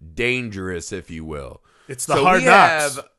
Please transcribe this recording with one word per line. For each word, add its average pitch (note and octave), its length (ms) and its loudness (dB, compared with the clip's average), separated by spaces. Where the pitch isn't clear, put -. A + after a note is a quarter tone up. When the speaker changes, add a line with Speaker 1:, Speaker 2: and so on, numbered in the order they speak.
Speaker 1:
dangerous, G2+ 800 -6
if F#2 180 -12
you D#2+ 160 -12
will. D2 380 -14
Speaker 2:
It's B2+ 180 -10
the D3+ 80 -2
Speaker 1:
So C#3 100 2
Speaker 2:
Hard F#3 180 4
Speaker 1:
we D#3+ 40 -4
Speaker 2:
Knocks. D#3 520 4
Speaker 1:
have, C#3 80 -14